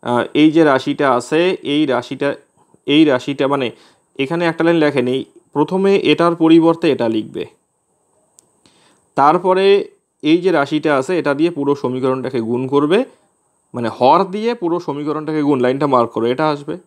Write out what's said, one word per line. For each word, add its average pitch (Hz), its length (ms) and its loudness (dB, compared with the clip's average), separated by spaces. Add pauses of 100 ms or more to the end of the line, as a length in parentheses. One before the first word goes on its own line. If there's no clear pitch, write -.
আহ, 120 220 0 (100)
এই 151 160 4
যে 160 140 4
রাশিটা 139 480 0
আছে, 156 500 -2
এই 147 240 -2
রাশিটা, 131 480 -4 (520)
এই 147 180 4
রাশিটা, 135 440 -2
মানে 135 220 -2 (480)
এখানে 170 260 -4
একটা 165 200 -2
লাইন 170 120 2
লেখেনি, 135 480 0 (280)
প্রথমে 190 440 0
এটার 170 380 2
পরিবর্তে 165 580 4
এটা 117 160 -2
লিখবে, 107 380 -6 (1700)
তারপরে 185 760 2 (340)
এই 156 160 4
যে 180 140 0
রাশিটা 147 440 0
আছে 160 220 -2
এটা 143 160 -2
দিয়ে 160 160 0
পুরো 143 240 -2
সমীকরণটাকে 131 680 -2
গুণ 120 260 -4
করবে, 147 380 0 (680)
মানে 117 140 -6
হর 143 360 2
দিয়ে 214 300 -4
পুরো 175 260 -4
সমীকরণটাকে 151 600 -6
গুণ, 143 180 2
লাইনটা 135 260 2
মার্ক 123 240 4
করো, 113 160 -2
এটা 143 220 0
আসবে। 147 280 -6 (100)